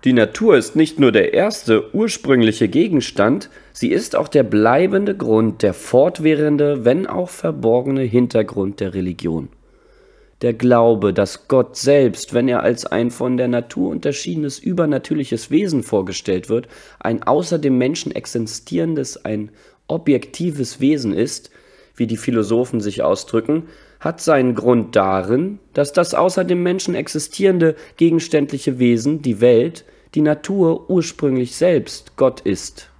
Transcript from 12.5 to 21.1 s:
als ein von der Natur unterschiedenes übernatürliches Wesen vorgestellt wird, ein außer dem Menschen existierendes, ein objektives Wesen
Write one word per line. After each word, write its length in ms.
als 200
ein 280
von 240
der 100
Natur 440
unterschiedenes 680
übernatürliches 920
Wesen 320
vorgestellt 640
wird, 180
ein 240
außer 380
dem 180
Menschen 320
existierendes, 1120
ein 280
objektives 960
Wesen 320